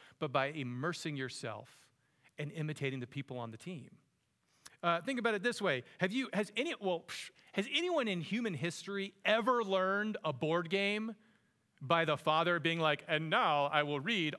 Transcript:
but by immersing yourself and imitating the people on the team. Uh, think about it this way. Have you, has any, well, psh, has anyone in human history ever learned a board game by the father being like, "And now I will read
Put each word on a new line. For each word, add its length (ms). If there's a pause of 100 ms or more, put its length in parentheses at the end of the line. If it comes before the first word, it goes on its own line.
(200)
but 120
by 160
immersing 720
yourself 600 (600)
and 140
imitating 500
the 60
people 300
on 140
the 60
team. 320 (920)
Uh, 200
think 180
about 140
it 100
this 180
way. 220 (160)
Have 120
you, 220
has 220
any, 240
well, 280
psh, 240 (220)
has 220
anyone 320
in 140
human 320
history 600 (120)
ever 380
learned 600
a 80
board 380
game 460 (640)
by 240
the 120
father 420
being 200
like, 280
"And 220
now 360
I 180
will 160
read 400